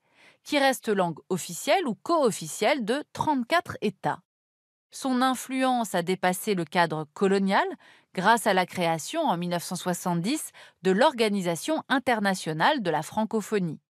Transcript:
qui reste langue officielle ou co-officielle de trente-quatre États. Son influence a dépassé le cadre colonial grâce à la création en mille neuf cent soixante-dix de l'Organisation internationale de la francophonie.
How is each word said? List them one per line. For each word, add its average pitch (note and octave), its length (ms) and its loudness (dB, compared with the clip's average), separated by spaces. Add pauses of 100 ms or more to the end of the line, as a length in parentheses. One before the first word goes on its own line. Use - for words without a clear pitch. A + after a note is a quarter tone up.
(440)
qui D4 140 -2
reste C4+ 300 2
langue F3+ 400 0
officielle C4 580 -2
ou A3 100 -2
co-officielle B3 880 0
de B3+ 260 -2
trente-quatre D4+ 720 0
États. - 400 -4 (680)
Son B3+ 300 -2
influence B3+ 720 0
a F3+ 80 2
dépassé F#3 540 0
le E3+ 80 -2
cadre D#3 500 0
colonial G3 540 2 (460)
grâce G3 340 4
à G3+ 60 4
la F#3 120 4
création E3+ 560 -2
en A#3+ 140 0
mille F3 140 -4
neuf F3 140 -2
cent F#3 120 -6
soixante-dix F3 760 -2 (320)
de F#3 80 4
l'Organisation G#3+ 1000 2
internationale G#3+ 920 0
de F3 80 -2
la D3+ 140 0
francophonie. G#3 760 -4 (120)